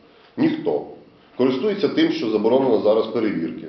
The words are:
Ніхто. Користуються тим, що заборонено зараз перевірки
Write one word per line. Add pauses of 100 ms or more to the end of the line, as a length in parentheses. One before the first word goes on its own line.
(380)
Ніхто. (520)
Користуються
тим,
що
заборонено
зараз
перевірки